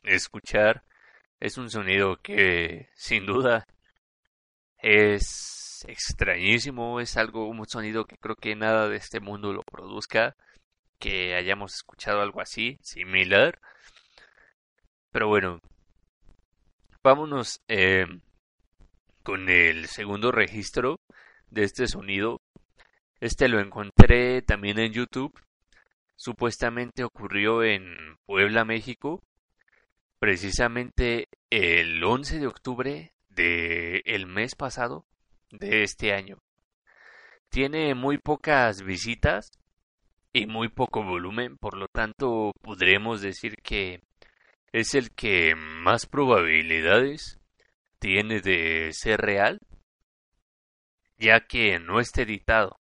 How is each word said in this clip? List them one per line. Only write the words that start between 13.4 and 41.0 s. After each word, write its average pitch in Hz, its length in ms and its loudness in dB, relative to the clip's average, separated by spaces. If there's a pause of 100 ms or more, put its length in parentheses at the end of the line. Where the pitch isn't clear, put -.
Pero 113 160 -2
bueno, 92 340 0 (1400)
vámonos, 139 640 2
eh, 95 400 4 (1160)
con 95 240 -6
el 82 380 4
segundo 104 440 -4
registro 117 720 -2 (480)
de 107 140 -2
este 110 240 -4
sonido. 98 540 -6 (800)
Este 123 280 0
lo 117 120 2
encontré 120 840 8
también 101 340 -2
en 110 160 -2
YouTube. 127 400 -6 (840)
Supuestamente 120 880 -4
ocurrió 107 600 0
en 90 640 -4
Puebla, 104 400 2
México, 113 580 -8 (960)
precisamente 117 1080 0 (220)
el 85 540 2
once 131 360 0
de 143 80 -4
octubre 131 680 -8 (140)
de 85 760 -2
el 98 220 -6
mes 104 280 -6
pasado 131 500 -8 (440)
de 104 340 -2
este 104 300 -4
año. 98 240 -8 (1120)
Tiene 143 460 -2
muy 135 240 -2
pocas 131 640 0
visitas 117 680 -4 (840)
y 107 120 2
muy 110 240 -6
poco 113 340 -4